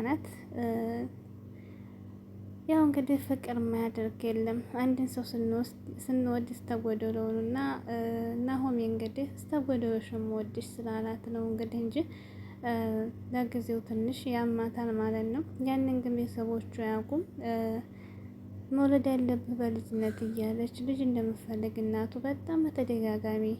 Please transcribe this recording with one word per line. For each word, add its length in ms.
ናት። 220
ያው 160
እንግዲህ 400
ፍቅር 340
የማያደርግ 640
የለም። 360
አንድን 340
ሰው 160
ስንወስድ፣ 520
ስንወድ 520
እስተጎደለውን 880
እና 200
ናሆሜ 420
እንግዲህ 460
"እስተጎደሎሽ 800
የምወድሽ" 580
ስላላት 600
ነው 160
እንግዲህ 360
እንጂ 160
ለጊዜው 540
ትንሽ 440
ያማታል 680
ማለት 340
ነው። 160
ያንን 360
ግን 160
ቤተሰቦቹ 680
አያውቁም። 420
"መውለድ 380
ያለብህ 480
በልጅነት" 680
እያለች 600
ልጅ 180
እንደምፈልግ 760
እናቱ 440
በጣም 400
በተደጋጋሚ 840